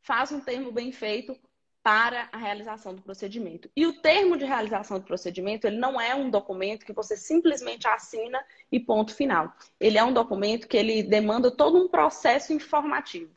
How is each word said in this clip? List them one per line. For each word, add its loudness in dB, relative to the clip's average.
faz -2
um -8
termo -8
bem -6
feito -8
para 2
a -12
realização -10
do -18
procedimento. -12
E 2
o -4
termo 4
de -4
realização -4
do -8
procedimento, -6
ele 0
não -2
é -2
um -2
documento -4
que -14
você -6
simplesmente 0
assina -4
e 2
ponto 0
final. 0
Ele 4
é 6
um 4
documento 0
que 2
ele 2
demanda 2
todo 4
um 6
processo 2
informativo. -4